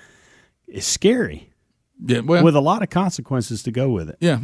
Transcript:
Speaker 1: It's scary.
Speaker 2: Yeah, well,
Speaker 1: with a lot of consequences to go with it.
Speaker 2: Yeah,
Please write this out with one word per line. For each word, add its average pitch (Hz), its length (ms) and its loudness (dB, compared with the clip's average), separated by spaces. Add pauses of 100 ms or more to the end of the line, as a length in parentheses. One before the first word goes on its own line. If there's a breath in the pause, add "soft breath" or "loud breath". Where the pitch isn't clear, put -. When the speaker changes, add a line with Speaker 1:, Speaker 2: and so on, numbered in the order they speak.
(680 soft breath)
Speaker 1:
It's - 180 -10
scary. 190 640 0 (560)
Speaker 2:
Yeah, 120 140 0
well, 151 240 2
Speaker 1:
with 160 120 6
a 147 60 4
lot 190 220 0
of - 80 -4
consequences 139 720 -4
to 123 80 -6
go 127 180 -2
with 87 200 -2
it. - 100 -16
Speaker 2:
Yeah, 151 240 0